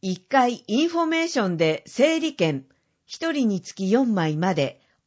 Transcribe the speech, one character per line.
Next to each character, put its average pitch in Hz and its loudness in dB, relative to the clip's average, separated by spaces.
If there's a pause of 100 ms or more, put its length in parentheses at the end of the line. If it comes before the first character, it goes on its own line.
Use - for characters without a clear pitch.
一 185 -4
回 247 0
イ 233 0
ン 339 -2
フ 330 0
ォ - -2
メ 330 0
ー 330 -4
シ 285 -2
ョ 196 0
ン 175 -2
で 156 0
整 311 2
理 294 -4
券、 151 -2 (400)
一 330 -6
人 269 0
に 190 -2
つ - -18
き 190 -4
四 233 2
枚 156 0
ま 180 0
で 147 -2 (240)